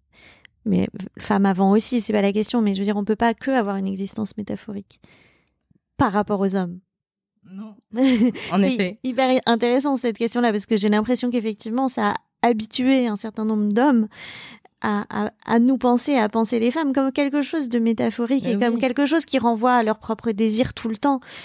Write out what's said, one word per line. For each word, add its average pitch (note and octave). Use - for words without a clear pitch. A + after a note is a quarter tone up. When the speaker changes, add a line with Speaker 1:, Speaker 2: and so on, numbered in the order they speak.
Speaker 1:
mais F#3+
femme G3+
avant G3
aussi, A3
c'est G#3+
pas G#3
la G3+
question, G#3+
mais G#3
je F#3+
veux G3+
dire, G3+
on G#3
peut G#3+
pas A#3
que -
avoir G#3
une F#3+
existence G3
métaphorique G3+
par B3
rapport G3+
aux G3
hommes. F3+
Speaker 2:
Non. G#3
Speaker 1:
<laughs> A3+
Speaker 2:
En F3+
Speaker 1:
C'est G3+
Speaker 2:
effet. G#3
Speaker 1:
hyper B3+
intéressant B3
cette A#3
question-là, A#3
parce G#3
que A3+
j'ai G#3
l'impression A3
qu'effectivement, A3+
ça G#3+
a -
habitué B3
un G#3+
certain G#3+
nombre G#3+
d'hommes A#3
à, G#3
à, G#3
à A#3
nous B3
penser, B3
à A3
penser A3+
les A#3
femmes C#4+
comme C4+
quelque C#4+
chose C#4
de A#3+
métaphorique A#3
Speaker 2:
Mais -
Speaker 1:
et G3
comme A#3+
Speaker 2:
oui. A#3
Speaker 1:
quelque C4+
chose D4
qui C4+
renvoie A#3
à A#3+
leur A3
propre A3+
désir A3
tout -
le A3
temps C#4